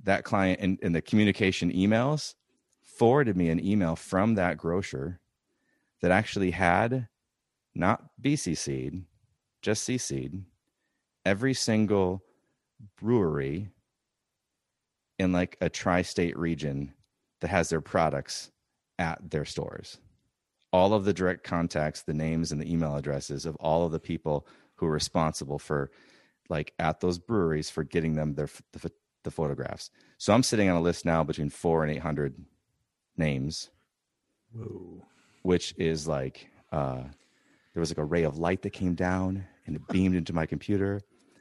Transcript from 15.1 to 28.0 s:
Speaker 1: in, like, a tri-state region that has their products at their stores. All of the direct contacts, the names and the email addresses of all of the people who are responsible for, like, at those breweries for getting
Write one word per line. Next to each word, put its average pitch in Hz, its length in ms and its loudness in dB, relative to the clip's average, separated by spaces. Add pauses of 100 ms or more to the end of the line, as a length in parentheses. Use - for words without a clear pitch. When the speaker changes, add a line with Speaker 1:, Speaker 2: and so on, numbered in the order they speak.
Speaker 1:
in, 92 120 2
like, 90 280 0
a 90 100 2
tri-state 90 640 0
region 71 560 -4 (480)
that 85 80 -4
has 90 200 2
their 80 120 0
products 73 680 -2 (480)
at 82 320 -6
their 76 140 -2
stores. - 540 -10 (720)
All 95 220 6
of 101 100 2
the 101 80 4
direct 90 320 0
contacts, 82 580 -2
the 80 120 -4
names 80 360 0
and 73 100 -4
the 80 120 -6
email 80 240 0
addresses 71 500 -6
of 78 100 -6
all 80 280 2
of 82 80 -2
the 80 80 -2
people 78 460 -4 (300)
who 85 100 -2
are 80 40 2
responsible 76 680 -2
for, 71 320 -4 (580)
like, 76 300 -4
at 80 220 0
those 90 180 0
breweries 82 520 0
for 82 140 -4
getting 80 300 0